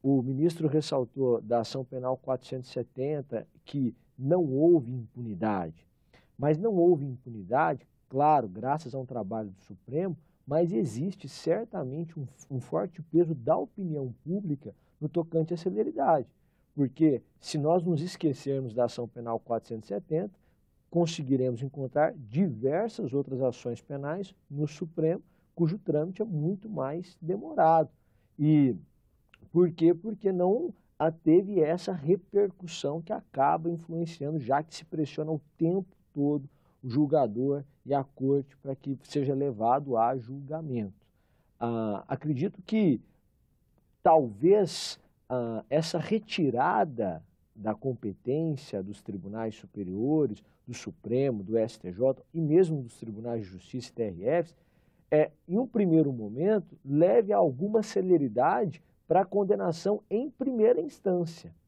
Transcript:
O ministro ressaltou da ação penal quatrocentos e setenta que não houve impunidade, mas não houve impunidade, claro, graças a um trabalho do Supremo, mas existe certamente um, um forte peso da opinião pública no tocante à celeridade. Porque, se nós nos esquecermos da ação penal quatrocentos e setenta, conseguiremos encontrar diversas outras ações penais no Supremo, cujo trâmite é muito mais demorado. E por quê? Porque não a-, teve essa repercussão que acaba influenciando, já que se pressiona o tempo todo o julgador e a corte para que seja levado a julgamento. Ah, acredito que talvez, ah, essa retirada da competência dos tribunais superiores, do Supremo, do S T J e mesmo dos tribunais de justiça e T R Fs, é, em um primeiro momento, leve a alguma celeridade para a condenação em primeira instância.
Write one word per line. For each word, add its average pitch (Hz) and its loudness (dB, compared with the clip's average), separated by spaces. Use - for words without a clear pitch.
O 135 4
ministro 156 0
ressaltou 135 0
da 117 0
ação 131 -6
penal 127 -4
quatrocentos 131 -6
e - -20
setenta 131 -6
que 135 -2
não 160 2
houve 143 4
impunidade, 107 -6
mas 151 2
não 208 -2
houve 170 4
impunidade, 123 -2
claro, 139 4
graças 127 -4
a 135 -6
um 131 -8
trabalho 110 -6
do 92 -18
Supremo, 151 -6
mas 165 0
existe 160 -2
certamente 165 -6
um, 135 -8
um 131 -4
forte 175 -6
peso 165 2
da 143 0
opinião 156 -6
pública 156 -6
no 151 -6
tocante 165 -2
à 175 -4
celeridade. 165 0
Porque, 143 2
se - -8
nós 160 2
nos 165 0
esquecermos 135 -4
da 120 2
ação 120 -6
penal 117 -6
quatrocentos 113 -6
e - -8
setenta, 196 -4
conseguiremos 135 0
encontrar 143 0
diversas 147 -2
outras 135 -2
ações 120 -4
penais 147 -8
no 147 -2
Supremo, 160 -2
cujo 170 2
trâmite 170 -2
é 214 0
muito 190 -4
mais 160 -6
demorado. 165 2
E 147 6
por 175 4
quê? 165 4
Porque 196 -4
não 190 0
a-, 160 2
teve 185 4
essa 170 0
repercussão 170 -2
que 165 -10
acaba 160 0
influenciando, 165 -6
já 135 0
que 160 -14
se - -16
pressiona 156 -6
o 156 -4
tempo 180 0
todo 143 0
o 131 -8
julgador 139 2
e 131 -2
a 139 0
corte 139 -2
para 135 -8
que 139 -8
seja 143 -2
levado 135 0
a 120 2
julgamento. 131 -8
Ah, 113 -4
acredito 143 -4
que 196 2
talvez, 160 4
ah, 117 -4
essa 160 0
retirada 143 0
da 107 -4
competência 127 -4
dos 101 -12
tribunais 107 -8
superiores, 107 -2
do 123 -12
Supremo, 113 -4
do 107 -2
S 113 0
T 90 -10
J 127 0
e 165 -4
mesmo 160 4
dos 120 -14
tribunais 113 -6
de 98 -10
justiça 95 -12
e - -20
T 117 -4
R 107 0
Fs, 165 -12
é, 151 4
em 180 0
um 254 -2
primeiro 160 4
momento, 131 -2
leve 190 4
a - 4
alguma 185 2
celeridade 170 2
para 175 4
a 196 2
condenação 196 0
em 247 -2
primeira 247 2
instância. 180 -4